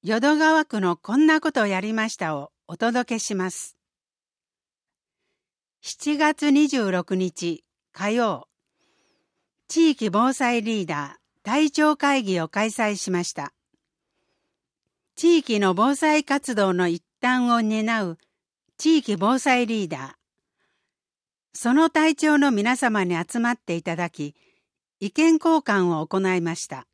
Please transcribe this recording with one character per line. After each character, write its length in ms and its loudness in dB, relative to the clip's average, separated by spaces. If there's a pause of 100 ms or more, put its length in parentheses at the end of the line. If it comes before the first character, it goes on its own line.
淀 340 0
川 280 2
区 160 -6
の 160 0
こ 200 -6
ん 100 6
な 140 4
こ 120 -2
と 140 2
や 140 -2
り 120 -6
ま 160 -2
し 80 -10
た 200 -4
を 160 -12 (140)
お 100 -14
届 400 -2
け 20 -6
し 160 -6
ま 160 -4
す。 260 -14 (2000)
七 360 -4
月 340 2
二 180 6
十 220 0
六 260 -2
日 480 -4 (280)
火 180 -4
曜、 380 -2 (1200)
地 240 2
域 180 -4
防 220 2
災 300 -2
リ 220 -4
ー 20 -10
ダ 320 -8
ー 20 -20 (220)
隊 280 0
長 260 2
会 260 0
議 180 -2
を 80 -6
開 220 -2
催 260 -4
し 140 -8
ま 140 -2
し 80 -10
た。 200 -12 (1600)
地 220 4
域 220 -2
の 140 2
防 200 2
災 300 2
活 300 -4
動 200 2
の 140 0
一 140 -4 (180)
端 300 0
を 100 2
担 440 -2
う 140 -8 (600)
地 200 2
域 200 -2
防 200 2
災 280 2
リ 180 -2
ー 40 -8
ダ 100 -8
ー、 140 -14 (1400)
そ 220 -2
の 160 4
隊 260 2
長 220 2
の 120 4
皆 260 0
様 280 0
に 120 -2
集 220 -6
ま 120 0
っ 100 -6
て 140 -6
い 80 -6
た 140 -6
だ 120 -4
き、 260 -10 (680)
意 100 -6
見 240 4
交 220 2
換 420 0
を 80 -4
行 140 -2 (140)
い 60 0
ま 140 -4
し 120 -12
た。 280 -14